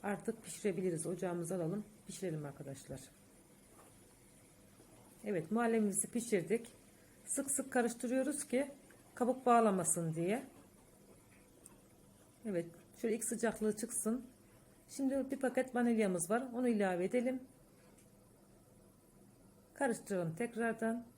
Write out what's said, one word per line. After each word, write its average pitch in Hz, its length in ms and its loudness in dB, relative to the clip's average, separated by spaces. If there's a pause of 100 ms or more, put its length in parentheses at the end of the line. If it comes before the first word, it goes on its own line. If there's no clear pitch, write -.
Artık 202 400 -4
pişirebiliriz. 185 640 -2
Ocağımızı 175 480 -4
alalım. 180 300 -2 (220)
Pişirelim 160 380 -6
arkadaşlar. 139 540 -10 (2250)
Evet, 180 260 -2
muhallebimizi 226 560 2
pişirdik. 214 640 0 (520)
Sık 269 260 -2
sık 262 220 -2
karıştırıyoruz 254 760 0
ki 277 240 0 (440)
kabuk 254 300 0
bağlamasın 185 720 4
diye. 196 280 0 (2000)
Evet, 175 200 0 (360)
şöyle 226 140 2
ilk 233 80 -4
sıcaklığı 214 540 0
çıksın. 226 480 -2 (640)
Şimdi 269 420 0
bir 277 80 -4
paket 254 360 0
vanilyamız 220 540 4
var. 240 140 2 (100)
Onu 247 140 2
ilave 190 380 4
edelim. 247 340 2 (2250)
Karıştıralım 190 640 0
tekrardan. 233 680 -2 (120)